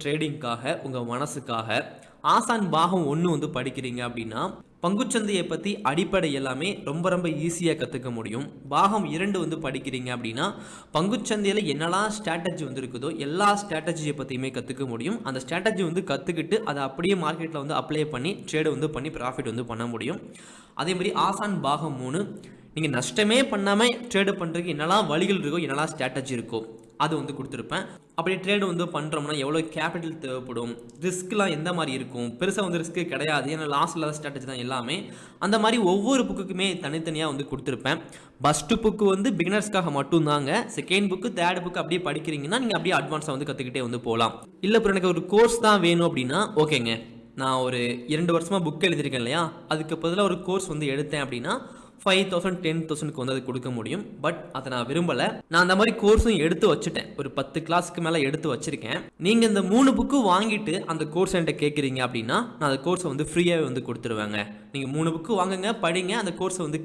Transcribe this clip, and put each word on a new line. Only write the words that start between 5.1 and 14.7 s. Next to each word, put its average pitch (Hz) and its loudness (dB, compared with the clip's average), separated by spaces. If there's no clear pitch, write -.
பத்தி 196 -4
அடிப்படை 165 2
எல்லாமே 135 -4
ரொம்ப 170 -2
ரொம்ப 180 2
ஈஸியா 165 0
கத்துக்க 123 -6
முடியும். 113 -6
பாகம் 190 4
இரண்டு 185 0
வந்து 160 -2
படிக்கிறீங்க 131 -6
அப்படின்னா, 120 -2
பங்குச்சந்தையில 202 2
என்னெல்லாம் 170 0
ஸ்ட்ராட்டஜி 165 -4
வந்து 127 -6
இருக்குதோ 127 -6
எல்லா 202 2
ஸ்ட்ராட்டஜியை 156 -2
பத்தியுமே 131 -4
கத்துக்க 131 -4